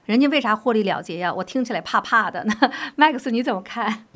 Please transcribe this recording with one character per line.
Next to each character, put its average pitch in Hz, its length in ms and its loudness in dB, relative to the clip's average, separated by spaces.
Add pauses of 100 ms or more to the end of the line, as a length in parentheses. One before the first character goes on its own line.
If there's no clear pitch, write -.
人 226 160 2
家 285 80 6
为 285 100 2
啥 226 160 2
获 226 200 0
利 220 80 2
了 175 180 0
结 170 160 -10
呀？ 175 160 -2
我 185 100 -4
听 254 220 -2
起 233 80 -8
来 175 80 -2
怕 214 220 0
怕 220 280 2
的。 - 140 -8
<laughs> 220 520 0
那 302 160 6
Max 262 180 -4
你 233 120 0
怎 247 120 0
么 185 80 -6
看？ 214 420 -6 (120)